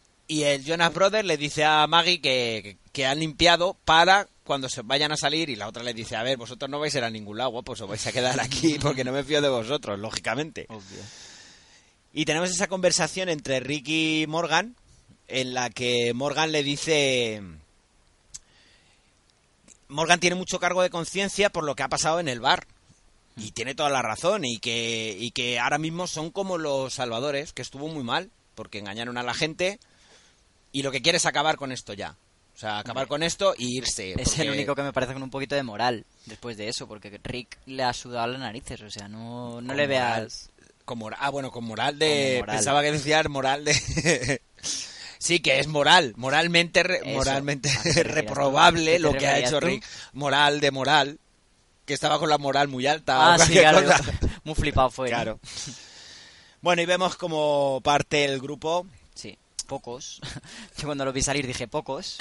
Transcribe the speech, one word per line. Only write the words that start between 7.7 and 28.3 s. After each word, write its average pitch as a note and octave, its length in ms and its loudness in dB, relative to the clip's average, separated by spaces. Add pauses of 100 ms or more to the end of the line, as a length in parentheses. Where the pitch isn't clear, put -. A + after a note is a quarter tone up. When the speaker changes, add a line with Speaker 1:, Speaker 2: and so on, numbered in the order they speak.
Speaker 1:
os G2+ 80 -10
vais G#2+ 180 -6
a G#2+ 60 -4
quedar B2+ 260 0
aquí D3 400 0
Speaker 2:
<laughs> C#3+ 40 -6
Speaker 1:
porque C3+ 220 0
no B2+ 80 -4
me C#3 120 -2
fío D3 160 0
de C#3+ 80 2
vosotros", A#2 500 -2
lógicamente. A2+ 680 -6
Speaker 2:
Obvio. G2 320 -18 (1120)
Speaker 1:
Y D3+ 140 -2
tenemos E3 240 0
esa F#3 180 -2
conversación F3+ 640 0
entre C3+ 300 -2
Rick C#3+ 280 -6
y D#3 400 0
Morgan, E3+ 480 0 (520)
en B2+ 260 -4
la B2 160 -2
que A#2+ 440 0
Morgan C#3+ 380 -2
le D3+ 100 2
dice... C3+ 800 0 (2500)
Morgan E3 320 2
tiene F3 160 2
mucho F#3 220 -4
cargo F3+ 240 0
de F3+ 80 0
conciencia F#3+ 600 0
por E3 140 -4
lo C#3 120 -4
que C#3 60 -4
ha C3+ 60 -2
pasado D#3 320 0
en D#3+ 80 -4
el B2 120 -4
bar. D3+ 260 2 (720)
Y A2 120 -10
tiene B2 240 -8
toda D3 160 0
la C3+ 100 2
razón, D3+ 460 0
y A#2 120 -4
que, A2+ 600 -4
y A#2 100 -6
que B2 300 -2
ahora C#3 160 0
mismo E3 300 -4
son D#3 240 -8
como F#3+ 260 -4
los C#3 380 -4
salvadores, C#3 580 -4
que - 80 -12
estuvo C#3 280 -12
muy D#3 140 -8
mal, D3+ 280 -4 (240)